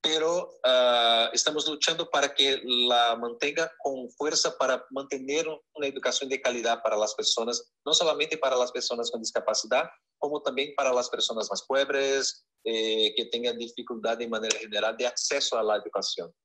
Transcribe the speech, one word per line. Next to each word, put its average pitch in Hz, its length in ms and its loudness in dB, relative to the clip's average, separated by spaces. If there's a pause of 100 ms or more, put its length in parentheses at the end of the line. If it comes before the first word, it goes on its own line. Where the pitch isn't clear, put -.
pero, 160 600 0
ah, 120 680 4
estamos 147 360 0
luchando 151 420 -2
para 143 240 2
que 135 300 2
la 120 500 2
mantenga 120 640 -4
con 127 320 -6
fuerza - 480 -2
para 131 320 0
mantener 139 560 -4 (280)
una 147 120 -4
educación 131 420 -2
de 135 120 -2
calidad 117 420 0
para 110 140 2
las 107 180 0
personas, 113 580 -2 (120)
no 147 80 0
solamente 156 460 2
para 131 180 2
las 123 160 2
personas 120 400 -4
con 117 80 -6
discapacidad, 113 640 0 (340)
como 147 220 -2
también 139 340 -4
para 131 200 2
las 123 160 0
personas 113 400 -2
más 98 120 -4
pobres, 135 840 0 (180)
eh, 110 500 0
que 117 120 -2
tengan 117 320 -4
dificultad 113 580 -4
de 117 100 -6
manera 110 320 0
general 107 380 -2
de 123 100 -2
acceso - 520 -2
a 110 40 0
la 107 140 2
educación. 92 580 -6 (100)